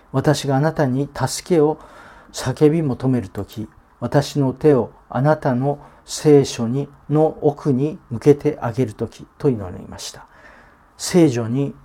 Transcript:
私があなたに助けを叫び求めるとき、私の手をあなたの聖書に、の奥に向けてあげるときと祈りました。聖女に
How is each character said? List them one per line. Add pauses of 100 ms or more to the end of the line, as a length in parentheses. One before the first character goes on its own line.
(120)
私
が
あ
な
た
に
助
け
を (540)
叫
び
求
め
る
と
き、 (300)
私
の
手
を (160)
あ
な
た
の (320)
聖
書
に、 (180)
の
奥
に (100)
向
け
て
あ
げ
る
と
き (100)
と
祈
り
ま
し
た。 (720)
聖
女
に